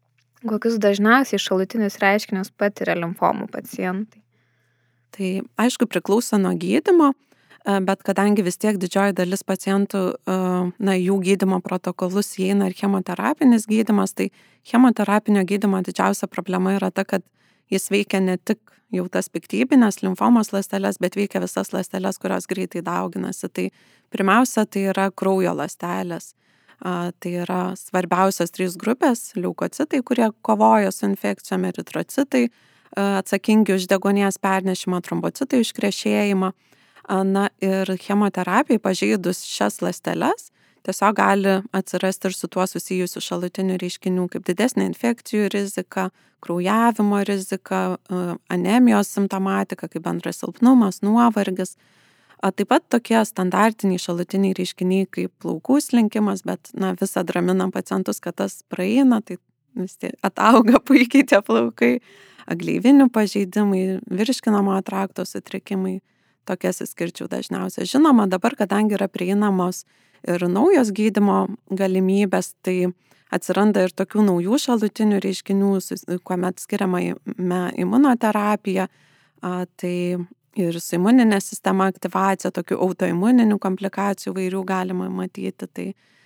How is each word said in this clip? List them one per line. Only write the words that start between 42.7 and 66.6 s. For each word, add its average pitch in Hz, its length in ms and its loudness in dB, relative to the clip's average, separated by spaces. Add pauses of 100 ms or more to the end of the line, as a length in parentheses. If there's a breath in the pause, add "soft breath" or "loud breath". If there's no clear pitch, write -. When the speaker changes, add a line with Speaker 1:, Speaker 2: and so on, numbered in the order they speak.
Speaker 2:
šalutinių 185 600 -4
reiškinių, 180 480 -4
kaip - 180 -12
didesnė 190 400 0
infekcijų 214 640 -2
rizika, 196 580 -4 (340)
kraujavimo 208 800 2
rizika, 190 760 -4
e, - 220 -8 (280)
anemijos 202 640 4
simptomatika, 196 800 -2
kaip 160 140 -8
bendras 175 340 -6
silpnumas, 233 640 4
nuovargis. 202 720 0 (640 soft breath)
A, 190 120 0
taip - 200 -2
pat 285 160 4
tokie 233 380 2
standartiniai 185 760 0
šalutiniai 185 560 -2
reiškiniai 185 560 -2
kaip 180 300 -8
plaukų 175 420 0
slinkimas, 214 600 0
bet, - 260 -8
na, 190 240 -4
visad 185 340 -4
raminam 185 420 0
pacientus, 190 520 -6
kad - 160 -10
tas 196 300 -6
praeina, 226 520 2
tai 185 140 -12 (400)
vis 190 220 -8
tiek - 240 -10
atauga 226 600 6
<laughs> - 60 -16
puikiai 269 400 6
tie 202 160 4
plaukai, 233 540 0 (420 loud breath)
a, - 160 -8
gleivinių 185 560 4
pažeidimai, 196 960 0
virškinamojo 202 800 0
trakto 190 400 -6
sutrikimai, 95 720 -8 (500)
tokias 185 340 -4